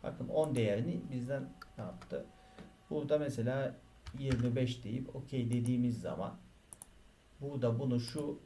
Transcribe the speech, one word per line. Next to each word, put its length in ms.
Bakın 240
on 280
değerini 460
bizden 380
ne 60
yaptı? 420
Burada 300
mesela 560
yirmi 360
beş 280
deyip 320
okey 360
dediğimiz 500
zaman 360
burada 380
bunu 200
şu 460